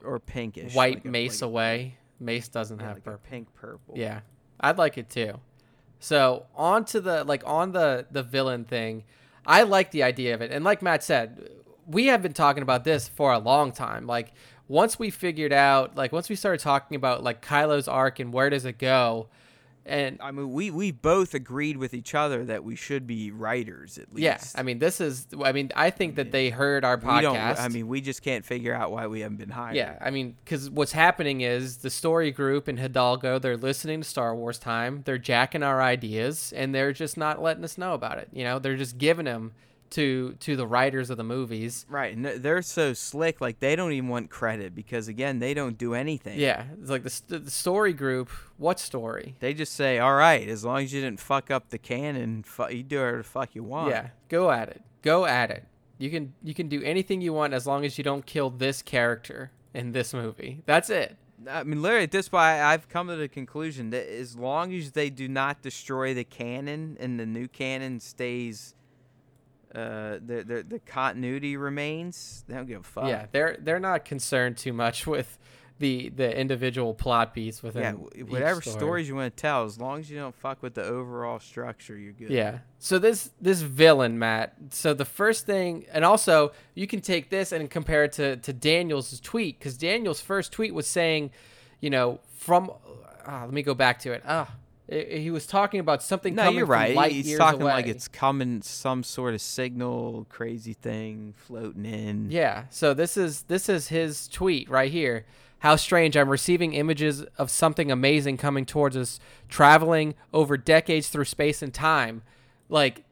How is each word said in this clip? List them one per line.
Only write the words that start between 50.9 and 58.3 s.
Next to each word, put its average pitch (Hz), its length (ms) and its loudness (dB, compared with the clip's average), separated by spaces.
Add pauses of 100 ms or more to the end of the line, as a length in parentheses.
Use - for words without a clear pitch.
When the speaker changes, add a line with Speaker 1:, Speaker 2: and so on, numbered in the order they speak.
Speaker 1:
you 139 100 -6
didn't 123 180 -6
fuck 139 320 -2
up 135 180 -4
the 117 80 -8
canon, 120 640 -6
fu-, - 260 -6
you 123 140 -8
do 139 140 -4
whatever 123 220 0
the 110 40 -10
fuck 131 300 -8
you 113 100 -12
want." 143 280 -4
Speaker 2:
Yeah, 117 180 -4 (180)
go 175 220 2
at 117 200 0
it. - 120 -18 (220)
Go 170 240 4
at 123 240 2
it. - 140 -12 (340)
You 135 100 -6
can, 151 240 -6 (100)
you 156 120 -8
can 170 120 -4
do 143 160 -4
anything 185 380 -2
you 170 100 -2
want 151 220 0
as 127 140 -2
long 143 180 0
as 135 120 -6
you 143 60 -4
don't 139 220 -2
kill 139 240 -2